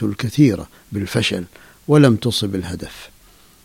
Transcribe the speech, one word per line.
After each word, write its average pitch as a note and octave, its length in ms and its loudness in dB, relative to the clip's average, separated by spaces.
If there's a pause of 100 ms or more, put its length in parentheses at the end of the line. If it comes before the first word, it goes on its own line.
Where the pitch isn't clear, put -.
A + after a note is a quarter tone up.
الكثيرة G#2 640 0 (240)
بالفشل G2+ 520 -4 (440)
ولم C#3+ 280 6
تصب G#2 380 -4
الهدف، F2 540 -10 (560)